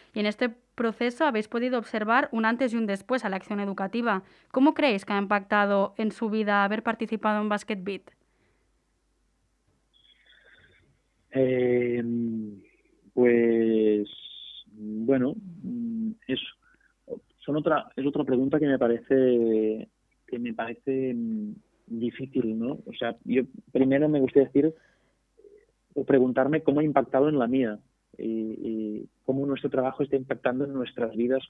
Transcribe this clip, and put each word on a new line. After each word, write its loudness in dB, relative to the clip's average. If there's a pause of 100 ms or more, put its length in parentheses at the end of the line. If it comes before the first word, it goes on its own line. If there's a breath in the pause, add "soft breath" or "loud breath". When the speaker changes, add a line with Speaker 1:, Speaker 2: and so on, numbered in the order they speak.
(140 soft breath)
Speaker 1:
y -4
en 0
este -2
proceso -4
habéis 0
podido -2
observar 0
un 0
antes 0
y 0
un -2
después -4
a -2
la -4
acción -6
educativa. -2 (280 soft breath)
¿Cómo 4
creéis 2
que -4
ha 2
impactado 2
en -2
su -4
vida 2
haber -2
participado -2
en -2
Basket -6
Beat? -8 (3250 soft breath)
Speaker 2:
Eh, 2 (1120 soft breath)
pues, 4 (640)
bueno, -2 (280)
mm, -6 (160)
es, -4 (1040 soft breath)
son -2
otra, 0
es -2
otra 0
pregunta 2
que 2
me 2
parece, 2 (380)
que -8
me -6
parece, -4
mm, -4 (340)
difícil, -4
¿no? -4
O -14
sea, -4 (100)
yo 2 (280)
primero 4
me 2
gustaría 4
decir, 2 (1200 soft breath)
o -4
preguntarme 2
cómo 2
ha 2
impactado 2
en 0
la 0
mía 0 (380)
y, -8
y -6 (140)
cómo -2
nuestro -4
trabajo -2
está -4
impactando -2
en -8
nuestras -6
vidas 0